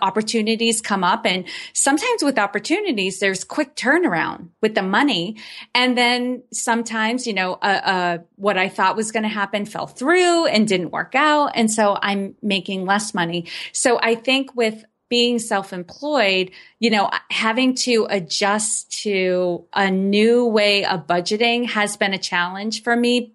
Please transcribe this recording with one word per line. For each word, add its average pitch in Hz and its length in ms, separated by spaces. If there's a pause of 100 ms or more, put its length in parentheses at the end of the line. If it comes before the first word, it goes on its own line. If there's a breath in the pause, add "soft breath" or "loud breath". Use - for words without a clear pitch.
opportunities 220 800
come 190 220
up. 214 220
And 185 200 (280 loud breath)
sometimes 440 480
with 285 160
opportunities, 294 840
there's 190 240
quick - 320
turnaround 226 720 (120)
with 214 140
the 202 80
money. 208 540 (360 loud breath)
And 247 240
then 247 460 (100)
sometimes, 233 720
you 220 80
know, 185 200
uh, 196 300
uh, 180 340 (180)
what 196 220
I 190 120
thought 190 280
was 220 140
gonna 214 180
happen 202 360
fell 147 220
through 339 580
and 214 220
didn't 180 240
work - 240
out. 294 400
And 220 160
so 208 320
I'm 202 400
making 190 420
less 208 300
money. 175 300 (260 loud breath)
So 240 320
I 226 120
think 262 380
with 220 300 (260)
being 240 300
self-employed, 196 1120 (280 loud breath)
you 233 100
know, 208 200 (200)
having 254 460
to 240 340
adjust 202 800 (140)
to 180 720
a 196 180
new 214 540
way 208 400
of 180 200
budgeting 226 640
has 208 280
been 196 160
a 185 40
challenge 190 640
for 240 140
me. 240 400